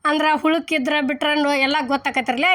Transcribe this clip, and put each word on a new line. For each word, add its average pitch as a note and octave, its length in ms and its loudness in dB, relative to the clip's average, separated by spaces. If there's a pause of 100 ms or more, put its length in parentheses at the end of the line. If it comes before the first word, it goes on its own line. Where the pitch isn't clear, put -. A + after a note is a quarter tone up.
ಅಂದ್ರೆ D#4 260 2
ಹುಳುಕಿದ್ರ D#4 680 0
ಬಿಟ್ರೆ D4 340 -2
ನೋ-, C#4+ 240 0
ಎಲ್ಲ C#4 220 0
ಗೊತ್ತಾಕತ್ತಿರಲ್ಲ. C4 720 -2